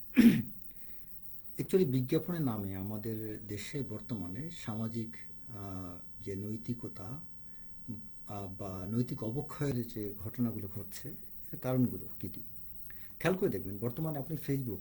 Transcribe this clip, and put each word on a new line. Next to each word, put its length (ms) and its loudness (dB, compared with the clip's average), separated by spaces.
<clears throat> 1400 6
Actually, 280 6
বিজ্ঞাপনের 540 2
নামে 360 2
আমাদের 600 -4
দেশে 420 -4
বর্তমানে 600 -6
সামাজিক, 580 -4
আহ, 760 -10
যে 100 -4
নৈতিকতা, 680 -6
আহ, 1500 -10
বা 320 -6
নৈতিক 340 0
অবক্ষয়ের 640 -2
যে 300 -4
ঘটনাগুলো 560 -2
ঘটছে, 340 -8
এর 60 -8
কারণগুলো 500 4
কী 80 -4
কী? 120 -8
খেয়াল 160 4
করে 140 4
দেখবেন, 280 -2
বর্তমানে 400 0
আপনি 180 -2
Facebook 340 0